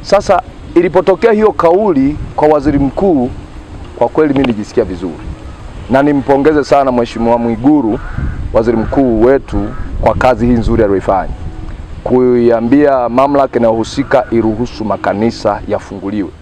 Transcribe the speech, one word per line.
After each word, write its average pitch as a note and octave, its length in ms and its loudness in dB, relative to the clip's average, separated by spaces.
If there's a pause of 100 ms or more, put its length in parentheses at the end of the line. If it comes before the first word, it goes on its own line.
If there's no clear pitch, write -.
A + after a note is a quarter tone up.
Sasa G3 420 2 (320)
ilipotokea F3+ 580 2
hiyo G#3+ 200 2
kauli E3 640 2 (200)
kwa D3+ 120 6
waziri D3 300 2
mkuu, C#3 520 0 (680)
kwa A#2+ 100 2
kweli D#3 240 2
mimi C3+ 140 2
nilijisikia G#2+ 380 -2
vizuri, F2+ 300 -8 (760)
na C3 120 2
nimpongeze C#3+ 640 2
sana C#3 280 2
Mheshimiwa A#2 460 0
Mwiguru, A#2 600 0 (540)
waziri A2+ 240 2
mkuu A2+ 460 0
wetu, A#2+ 460 2 (320)
kwa A2+ 140 2
kazi A#2+ 320 2
hii B2 60 2
nzuri A2+ 300 2
aliyoifanya, G2 500 0 (800)
kuiambia B2 960 2
mamlaka C3+ 500 0
inayohusika A#2 720 0
iruhusu A2+ 540 -2
makanisa G2+ 840 -2
yafunguliwe. G2 600 -6 (140)